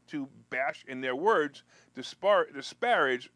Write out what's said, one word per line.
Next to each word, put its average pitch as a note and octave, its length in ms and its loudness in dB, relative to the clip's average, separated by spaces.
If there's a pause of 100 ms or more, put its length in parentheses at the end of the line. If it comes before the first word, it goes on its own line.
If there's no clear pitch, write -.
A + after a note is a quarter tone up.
to C#3 200 -8 (220)
bash, C3+ 380 -6
in C3 140 -10
their C3 140 -2
words, D#3 480 0 (320)
dispar-, F3+ 580 2
disparage, C#3 840 0